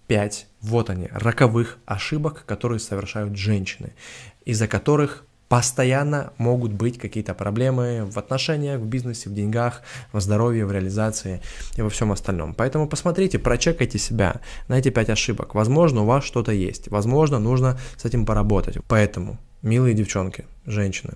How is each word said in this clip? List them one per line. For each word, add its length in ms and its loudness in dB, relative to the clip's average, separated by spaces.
пять, 400 0
вот 300 0
они, 220 -4
роковых 760 2
ошибок, 600 -4
которые 320 -4
совершают 580 -6
женщины, 580 -2
из-за 240 0
которых 560 2
постоянно 840 2
могут 340 2
быть 260 -2
какие-то 360 -6
проблемы 680 0
в 140 -6
отношениях, 640 -2
в 60 -6
бизнесе, 440 -6
в 40 -6
деньгах, 480 0
в 80 0
здоровье, 460 2
в 60 -2
реализации 680 -2
и 60 0
во 80 0
всем 220 0
остальном. 420 -4
Поэтому 340 0
посмотрите, 500 0
прочекайте 600 2
себя 420 0
на 100 4
эти 120 4
пять 200 2
ошибок. 440 -2
Возможно, 480 4
у 40 4
вас 180 4
что-то 260 -2
есть, 380 -2
возможно, 500 2
нужно 400 2
с 80 -10
этим 220 2
поработать. 520 2
Поэтому, 500 2
милые 320 4
девчонки, 500 -2
женщины, 500 -2